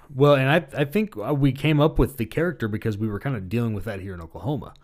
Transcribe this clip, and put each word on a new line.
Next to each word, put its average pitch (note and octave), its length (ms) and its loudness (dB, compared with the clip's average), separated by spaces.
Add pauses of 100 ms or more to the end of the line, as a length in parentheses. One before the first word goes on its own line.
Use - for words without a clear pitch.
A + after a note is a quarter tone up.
(140)
Well, C#3+ 220 6
and C3+ 120 2
I, E3+ 160 2 (180)
I - 20 2
think, G#3 320 -2
uh, G#2+ 180 -4
we C#3 180 4
came D3+ 280 2
up D3 180 4
with B2+ 200 2
the A2+ 80 -2
character D3+ 420 -2
because G#2+ 280 -4
we A2 120 -4
were G#2 100 -6
kinda C3 220 -6
dealing A2 320 -2
with G2 140 -6
that G2+ 140 -6
here F#2+ 140 -10
in F2 60 -12
Oklahoma A2 640 -8